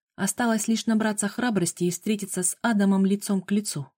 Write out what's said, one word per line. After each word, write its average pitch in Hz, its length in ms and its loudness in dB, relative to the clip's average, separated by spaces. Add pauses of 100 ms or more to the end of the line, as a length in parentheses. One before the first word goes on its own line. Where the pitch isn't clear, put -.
(140)
Осталось 220 540 -2
лишь 226 160 0
набраться 214 420 0
храбрости 202 580 0
и 175 60 2
встретиться 196 520 -4
с - 180 -2
Адамом 196 460 4
лицом 196 340 0
к - 100 -10
лицу. 202 480 -4